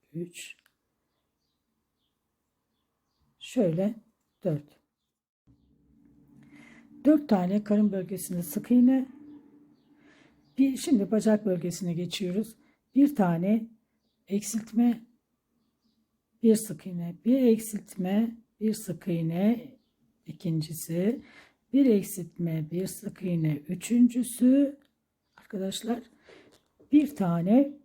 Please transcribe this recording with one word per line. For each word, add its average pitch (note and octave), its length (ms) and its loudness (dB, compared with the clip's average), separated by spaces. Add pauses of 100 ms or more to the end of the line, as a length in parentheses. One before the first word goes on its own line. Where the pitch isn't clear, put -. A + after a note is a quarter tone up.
(140)
Üç. - 440 -14 (2750)
Şöyle F#3+ 640 -2 (400)
dört. D3+ 360 -6 (2250)
Dört D4 240 4
tane G3 340 2
karın G#3 280 2
bölgesinde F3+ 500 -6
sık - 300 -6
iğne. B3+ 400 4 (1500)
Bir, C4+ 200 2
şimdi G#3 340 0
bacak G#3+ 340 2
bölgesine F3 480 -4
geçiyoruz. F3+ 600 -4 (400)
Bir C#4+ 200 4
tane G3 540 2 (580)
eksiltme, A3 760 -2 (1400)
bir A3 120 6
sık F#3+ 320 -8
iğne, E3+ 280 -8 (100)
bir C4 160 2
eksiltme, A3 960 0 (220)
bir G#3+ 140 -2
sık - 340 -10
iğne, F3 680 -2 (480)
ikincisi, E3 1000 -4 (500)
bir C4+ 120 4
eksiltme, E3+ 840 -2
bir F3+ 160 -6
sık - 340 -14
iğne, E3 340 -2
üçüncüsü, B3 1200 2 (580)
arkadaşlar, A3 680 -6 (880)
bir D4 240 4
tane G3 680 2